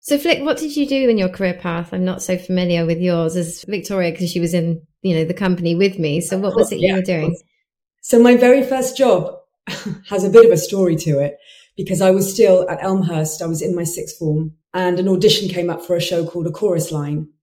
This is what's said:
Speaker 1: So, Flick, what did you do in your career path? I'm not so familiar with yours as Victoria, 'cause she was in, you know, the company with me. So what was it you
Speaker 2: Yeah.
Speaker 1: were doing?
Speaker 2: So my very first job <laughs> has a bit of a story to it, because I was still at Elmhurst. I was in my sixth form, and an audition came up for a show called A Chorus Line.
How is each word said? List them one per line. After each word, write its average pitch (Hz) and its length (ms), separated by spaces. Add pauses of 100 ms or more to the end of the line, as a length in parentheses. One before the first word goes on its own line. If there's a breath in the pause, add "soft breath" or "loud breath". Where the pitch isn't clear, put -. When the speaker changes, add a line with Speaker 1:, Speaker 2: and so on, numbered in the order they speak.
Speaker 1:
So, 285 180
Flick, 320 240
what 294 140
did 294 200
you 285 80
do 269 240
in 226 80
your 185 120
career 185 260
path? 170 380
I'm 180 120
not 185 160
so 185 160
familiar 180 480
with 165 140
yours 170 380
as 170 300
Victoria, 190 480
'cause 175 140
she 175 120
was 170 120
in, 170 280 (200)
you 185 140
know, 160 100
the 165 80
company 180 420
with 190 220
me. 156 240
So 190 160
what 196 180
was 220 160
it - 80
you 185 100
Speaker 2:
Yeah. 196 60
Speaker 1:
were 185 60
doing? 170 340 (680)
Speaker 2:
So - 180
my 240 160
very 247 260
first 254 360
job - 360 (200)
<laughs> - 560
has 196 140
a 196 60
bit 226 160
of 185 60
a 175 60
story 180 400
to 147 220
it, 143 180 (380 soft breath)
because 190 260
I 190 100
was 196 200
still 185 380
at 165 140
Elmhurst. 170 580
I 170 60
was 160 160
in 190 120
my 170 80
sixth 160 340
form, 156 360 (220)
and 180 240
an 185 80
audition 196 420
came 170 220
up - 120
for 180 120
a 165 60
show 170 240
called 170 220
A 156 40
Chorus 170 400
Line. 151 360 (160)